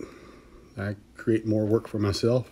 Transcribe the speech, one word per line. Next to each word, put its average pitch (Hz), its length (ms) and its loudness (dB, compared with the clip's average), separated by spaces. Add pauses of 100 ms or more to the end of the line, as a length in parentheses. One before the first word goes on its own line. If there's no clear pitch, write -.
(760)
I 101 180 -6 (200)
create 113 300 0
more 107 200 2
work 110 220 2
for 107 120 -6
myself. 113 520 0